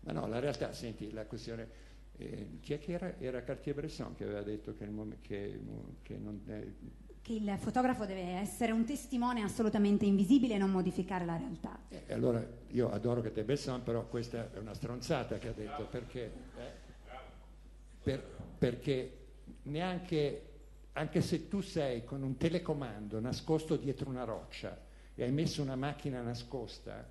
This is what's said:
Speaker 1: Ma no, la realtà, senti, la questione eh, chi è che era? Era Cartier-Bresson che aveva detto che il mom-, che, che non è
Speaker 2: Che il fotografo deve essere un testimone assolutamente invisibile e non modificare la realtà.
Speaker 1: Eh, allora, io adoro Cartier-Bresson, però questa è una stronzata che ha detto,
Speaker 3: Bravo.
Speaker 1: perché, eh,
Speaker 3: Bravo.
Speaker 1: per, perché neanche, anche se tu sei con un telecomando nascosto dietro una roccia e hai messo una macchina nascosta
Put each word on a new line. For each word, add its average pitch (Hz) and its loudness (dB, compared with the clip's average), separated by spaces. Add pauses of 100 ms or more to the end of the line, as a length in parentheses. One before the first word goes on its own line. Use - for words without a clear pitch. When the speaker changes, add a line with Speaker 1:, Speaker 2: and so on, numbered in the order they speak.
Speaker 1:
Ma - -6
no, 82 0
la 113 0
realtà, 139 0
senti, 107 -6
la 107 -6
questione 113 -8 (320)
eh, - -8
chi 147 -2
è 147 -2
che - -4
era? 175 -2
Era 127 -2
Cartier-Bresson 143 -4
che - -6
aveva 101 -2
detto 107 -4
che - -8
il 104 -6
mom-, 107 -6
che, 101 -4 (420)
che 104 -8
non 104 -6
è 107 -6 (560)
Speaker 2:
Che - -4
il 208 0
fotografo 247 4
deve 190 -4 (180)
essere 226 2
un 226 6
testimone 247 2
assolutamente 208 6
invisibile 208 10
e - 4
non 196 6
modificare 180 2
la 165 2
realtà. - -4 (120)
Speaker 1:
Eh, - -8
allora, 117 4 (260)
io 120 4
adoro 117 4
Cartier-Bresson, 123 0
però 117 2
questa 117 -4
è - -10
una 110 -6
stronzata 120 -2
che 90 -4
ha - -2
detto, 104 -6
Speaker 3:
Bravo. 110 -4
Speaker 1:
perché, 123 -6
eh, 107 -6 (760)
Speaker 3:
Bravo. 127 -12 (800)
Speaker 1:
per, 135 0 (340)
perché 127 2 (460)
neanche, 160 0 (520)
anche 156 2
se 160 2
tu 202 0
sei 131 0
con 135 -4
un 135 0
telecomando 131 0
nascosto 151 2
dietro 135 0
una 127 -2
roccia 104 -6 (380)
e - -2
hai 123 2
messo 151 2
una 135 0
macchina 139 -2
nascosta 117 -6